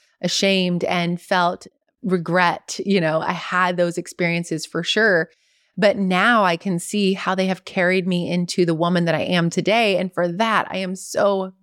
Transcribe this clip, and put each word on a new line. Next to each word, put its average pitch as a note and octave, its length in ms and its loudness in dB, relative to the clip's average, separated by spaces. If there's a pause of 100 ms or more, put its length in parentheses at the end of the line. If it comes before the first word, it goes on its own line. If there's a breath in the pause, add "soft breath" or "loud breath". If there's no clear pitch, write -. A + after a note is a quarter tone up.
(220 soft breath)
ashamed F3+ 640 0
and F3 340 -2
felt F3+ 480 -2 (340)
regret. F3 840 0
You G3 160 2
know, D#3+ 180 0
I - 140 -2
had F3+ 420 -2
those F3 220 0
experiences E3+ 680 -4
for E3+ 180 -6
sure, G3+ 460 2 (480)
but G3 200 4
now G3+ 480 2
I E3+ 100 2
can E3+ 240 -4
see G3 340 0
how F#3+ 220 -4
they F#3+ 120 0
have F#3 180 -4
carried F#3 420 0
me F3 240 0
into F3 340 0
the E3 80 2
woman F3 320 2
that E3 100 2
I D3+ 80 -2
am E3+ 260 0
today. G3 480 2
And F3+ 160 -4
for F3 160 0
that, G#3 400 0
I - 80 -8
am F#3 180 -6
so F#3+ 560 -2 (120)